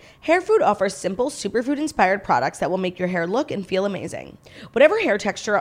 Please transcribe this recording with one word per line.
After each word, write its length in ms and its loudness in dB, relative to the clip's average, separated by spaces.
Hair 180 4
Food 220 2
offers 340 2
simple 320 -2
superfood-inspired 960 0
products 360 0
that 100 0
will 80 0
make 200 -4
your 100 -2
hair 180 -2
look 240 -2
and 160 -6
feel 180 -2
amazing. 540 -8
Whatever 280 6
hair 180 0
texture 420 -2